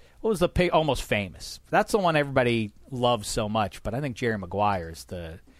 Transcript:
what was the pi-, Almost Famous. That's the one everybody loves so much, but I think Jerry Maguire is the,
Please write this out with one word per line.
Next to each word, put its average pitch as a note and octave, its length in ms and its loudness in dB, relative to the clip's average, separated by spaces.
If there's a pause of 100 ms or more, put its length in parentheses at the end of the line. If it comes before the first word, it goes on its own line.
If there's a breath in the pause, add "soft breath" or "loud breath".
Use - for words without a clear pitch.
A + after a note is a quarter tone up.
(200 soft breath)
what A3 100 0
was G3 100 0
the F3 80 4
pi-, F3+ 220 2
Almost D#3 320 2
Famous. - 580 -4 (100)
That's G3 220 2
the A3 60 4
one F3 180 2
everybody B2 560 2 (180)
loves A#2+ 380 0
so A2 200 -2
much, G#2 340 -2
but G#2 120 -6
I C3 60 -4
think C3+ 160 -6
Jerry A2+ 220 0
Maguire F#2+ 520 0
is E2 140 -14
the, F2 340 -12 (220 soft breath)